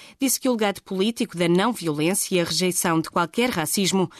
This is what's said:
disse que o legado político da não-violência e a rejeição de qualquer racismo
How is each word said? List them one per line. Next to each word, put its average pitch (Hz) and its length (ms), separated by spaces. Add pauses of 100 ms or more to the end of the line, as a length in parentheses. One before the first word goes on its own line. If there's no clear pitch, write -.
(220)
disse 262 180
que - 80
o 254 40
legado 208 320
político 196 520
da 170 120
não-violência 175 880
e 175 40
a 170 40
rejeição 170 580
de - 80
qualquer 214 400
racismo 185 580 (120)